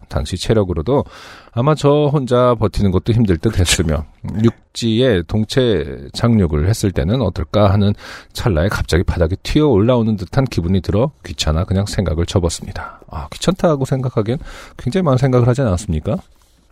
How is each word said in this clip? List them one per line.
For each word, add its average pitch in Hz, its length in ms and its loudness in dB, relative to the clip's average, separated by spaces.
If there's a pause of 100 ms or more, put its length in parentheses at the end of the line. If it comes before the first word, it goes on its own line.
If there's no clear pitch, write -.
당시 76 260 -4
체력으로도 101 680 0 (480)
아마 143 220 2
저 147 360 2
혼자 123 440 2
버티는 104 360 0
것도 95 220 0
힘들 104 240 2
듯 110 220 -2
했으며 78 460 0 (380)
육지에 113 840 0
동체 90 840 -2
착륙을 90 560 2
했을 104 240 0
때는 90 300 0
어떨까 98 500 2
하는 101 220 4 (400)
찰나에 87 360 0
갑자기 - 340 0
바닥에 - 400 0
튀어 151 240 2
올라오는 113 500 2
듯한 92 280 -2
기분이 90 360 0
들어 113 300 0 (120)
귀찮아 80 420 -2
그냥 95 200 0
생각을 85 400 -2
접었습니다. - 840 -4
아, 73 220 -12
귀찮다고 156 540 -2
생각하기엔 127 540 -2 (380)
굉장히 185 260 -2
많은 131 160 2
생각을 127 280 4
하지 123 140 2
않았습니까? 90 560 -2 (540)